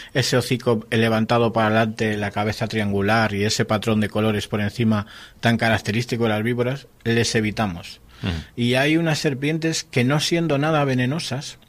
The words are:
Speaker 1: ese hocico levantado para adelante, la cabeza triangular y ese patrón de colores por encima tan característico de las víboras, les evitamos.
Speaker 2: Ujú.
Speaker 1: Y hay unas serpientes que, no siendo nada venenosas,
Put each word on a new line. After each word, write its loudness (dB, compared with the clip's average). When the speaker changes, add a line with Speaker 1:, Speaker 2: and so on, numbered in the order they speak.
Speaker 1:
ese 2
hocico 0
levantado 2
para 2
adelante, 0
la -4
cabeza -2
triangular 0
y 0
ese 0
patrón 0
de 2
colores 0
por -2
encima 0
tan 2
característico 0
de 2
las 0
víboras, -2
les 0
evitamos. -2
Speaker 2:
Ujú. -2
Speaker 1:
Y 0
hay 2
unas 0
serpientes -2
que, 0
no 2
siendo 0
nada 2
venenosas, -2